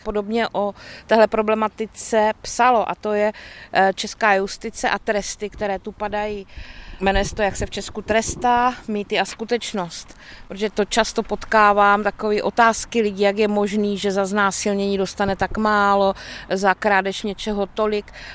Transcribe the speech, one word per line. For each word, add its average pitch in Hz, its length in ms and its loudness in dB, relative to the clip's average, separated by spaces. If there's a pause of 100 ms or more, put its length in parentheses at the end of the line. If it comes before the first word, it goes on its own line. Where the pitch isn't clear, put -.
podobně 214 480 -2
o 202 220 -2 (340)
téhle 214 200 6
problematice 220 1040 0 (100)
psalo, 240 480 2
a 180 60 -6
to 214 180 -4
je, 208 200 2 (400)
eh, 190 220 4
česká 214 380 0
justice 202 560 -4
a 202 100 -2
tresty, 208 500 -4
které 196 300 -4
tu 214 120 -10
padají. 208 560 -6 (540)
Jmenuje 196 240 2
se - 100 -6
to 220 60 -4
Jak 202 140 2
se 202 100 -4
v - 40 -8
Česku - 320 -8
trestá, 240 720 2 (140)
mýty 208 320 -2
a 196 60 0
skutečnost. - 920 -6 (300)
Protože 202 220 -4
to 202 160 0
často 220 380 0
potkávám, 208 800 4
takové 208 380 -2
otázky 226 600 2
lidí, 208 220 -2
jak 202 140 2
je 214 100 2
možný, 208 500 0
že 196 140 -2
za 196 140 0
znásilnění 196 720 0
dostane 196 380 -2
tak 190 220 -4
málo, 202 560 4 (360)
za 190 240 2
krádež 190 500 0
něčeho 202 420 -4
tolik. 208 460 -2 (220)